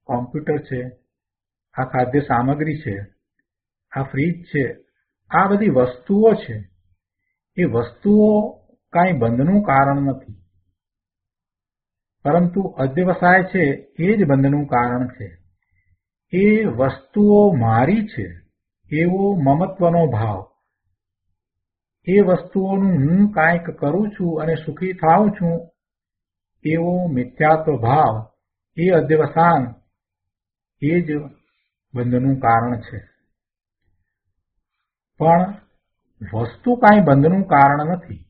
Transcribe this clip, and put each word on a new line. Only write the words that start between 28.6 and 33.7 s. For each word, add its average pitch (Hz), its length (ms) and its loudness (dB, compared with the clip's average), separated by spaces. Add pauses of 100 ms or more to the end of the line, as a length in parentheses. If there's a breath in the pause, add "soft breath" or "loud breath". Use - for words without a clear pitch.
એ 170 120 0
અધ્યવસાન, 160 840 0 (1080)
એ 165 200 0
જ 156 60 -6 (840)
બંધનું 123 460 0
કારણ 117 400 0
છે. - 300 -18 (2000)